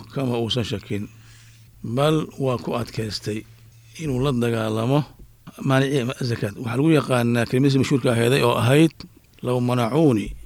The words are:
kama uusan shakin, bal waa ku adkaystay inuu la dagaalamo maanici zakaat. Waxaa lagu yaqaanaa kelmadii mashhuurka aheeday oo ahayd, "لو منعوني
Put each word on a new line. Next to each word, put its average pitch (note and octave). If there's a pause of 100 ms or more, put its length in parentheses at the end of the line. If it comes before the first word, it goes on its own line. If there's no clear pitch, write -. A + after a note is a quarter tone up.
(120)
kama B2+
uusan A#2
shakin, G2+ (760)
bal D3 (100)
waa B2+
ku -
adkaystay A2 (580)
inuu C#3
la C#3
dagaalamo A#2 (640)
maanici C3+ (160)
zakaat. A2+
Waxaa A#2+
lagu D3+
yaqaanaa A#2+
kelmadii C3+
mashhuurka B2+
aheeday A#2+
oo A#2+
ahayd, C#3+ (500)
"لو B2
منعوني B2 (180)